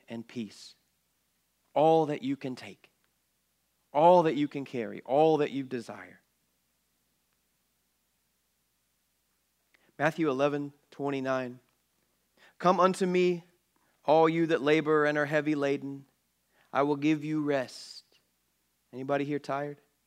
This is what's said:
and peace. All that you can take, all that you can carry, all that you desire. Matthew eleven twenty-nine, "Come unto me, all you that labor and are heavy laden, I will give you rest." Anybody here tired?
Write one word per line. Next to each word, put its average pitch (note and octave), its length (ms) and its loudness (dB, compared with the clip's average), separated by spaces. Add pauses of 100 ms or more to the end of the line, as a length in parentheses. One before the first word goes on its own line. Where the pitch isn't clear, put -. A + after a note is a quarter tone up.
and A#2 180 -12
peace. - 500 -12 (960)
All D#3+ 320 2
that D3 160 -6
you C3+ 140 -4
can C3 200 -10
take, - 340 -20 (1040)
all E3+ 300 8
that D#3 120 0
you D3 140 -2
can C#3+ 160 -8
carry, G#2+ 380 -8
all D#3 340 4
that D3 140 0
you C3+ 120 -6
desire. G#2+ 600 -14 (3750)
Matthew D#3 320 0
eleven C#3+ 420 -2 (180)
twenty-nine, C3 720 -6 (960)
"Come F3+ 220 4
unto F#3 240 2
me, F3+ 400 0 (640)
all D#3+ 200 6
you E3 200 2
that D3+ 160 0
labor D3+ 420 2
and D3+ 140 0
are D3 80 -2
heavy D3+ 280 -2
laden, C#3 520 -4 (640)
I C3+ 100 0
will D3 140 0
give D3+ 260 0
you D#3 200 -4
rest." C#3 640 -6 (840)
Anybody C#3 360 -4
here D3 120 -4
tired? C#3+ 440 -8 (240)